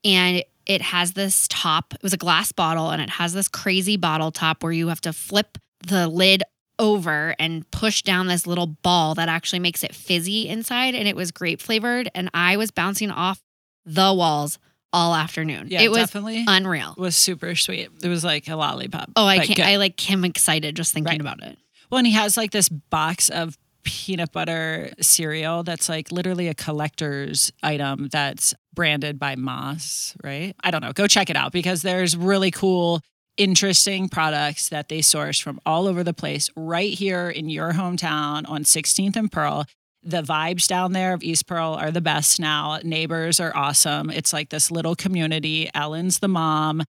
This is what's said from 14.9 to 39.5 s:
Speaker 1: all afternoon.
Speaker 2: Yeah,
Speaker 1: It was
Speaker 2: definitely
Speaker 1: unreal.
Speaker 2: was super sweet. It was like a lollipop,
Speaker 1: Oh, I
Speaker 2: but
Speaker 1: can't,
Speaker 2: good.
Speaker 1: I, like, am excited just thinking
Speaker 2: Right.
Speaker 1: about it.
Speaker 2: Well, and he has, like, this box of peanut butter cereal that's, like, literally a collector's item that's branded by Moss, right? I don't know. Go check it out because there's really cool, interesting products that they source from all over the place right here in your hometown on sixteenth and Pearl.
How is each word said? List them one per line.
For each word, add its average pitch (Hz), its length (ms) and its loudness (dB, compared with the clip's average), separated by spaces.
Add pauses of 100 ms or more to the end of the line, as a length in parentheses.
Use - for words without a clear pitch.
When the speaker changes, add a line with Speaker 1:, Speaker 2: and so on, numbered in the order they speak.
Speaker 1:
all 170 220 4
afternoon. 156 560 -4
Speaker 2:
Yeah, 185 120 4
Speaker 1:
It 220 80 8
was 226 80 4
Speaker 2:
definitely 226 500 -2
Speaker 1:
unreal. 180 480 2
Speaker 2:
was 180 200 -2
super 175 380 2
sweet. - 360 -2 (120)
It 180 60 -2
was 170 160 0
like 151 240 -2
a 160 80 -4
lollipop, 139 600 -4
Speaker 1:
Oh, 214 100 6
I 190 120 8
Speaker 2:
but 151 100 4
Speaker 1:
can't, 208 100 4
Speaker 2:
good. 175 80 4
Speaker 1:
I, 202 100 6
like, 196 340 0
am 190 140 2
excited 156 520 0
just 165 180 -2
thinking 160 160 -2
Speaker 2:
Right. 156 100 -2
Speaker 1:
about - 220 -8
it. - 160 -18 (320)
Speaker 2:
Well, 254 80 2
and 240 80 6
he 214 80 6
has, 214 240 4
like, 220 140 -2
this 202 180 4
box 160 580 0
of 165 300 -4 (240)
peanut 180 500 -4
butter 160 580 -4 (100)
cereal 160 600 0
that's, 170 280 -6
like, 156 200 -6
literally 175 380 -2
a 151 60 -4
collector's 147 1000 -4 (100)
item 143 480 -2
that's 143 440 -2 (200)
branded 147 440 0
by 139 180 -4
Moss, 135 760 -8 (100)
right? 151 300 -8 (100)
I 185 60 -4
don't 160 100 -4
know. 123 120 -10
Go 202 140 0
check 196 220 4
it 160 80 -4
out 139 160 -2
because 175 300 -2
there's 180 340 0
really 190 340 2
cool, 175 520 0 (340)
interesting 190 720 4
products 151 600 0
that 151 180 -6
they 156 140 -4
source 151 360 2
from 131 280 -6
all 165 200 2
over 180 160 0
the 170 120 -2
place 147 420 -4
right 170 380 -2
here 180 340 -2
in 160 220 -6
your 160 240 -2
hometown 156 760 -2
on 151 160 -6
sixteenth 196 520 2
and 214 140 0
Pearl. 147 360 0 (360)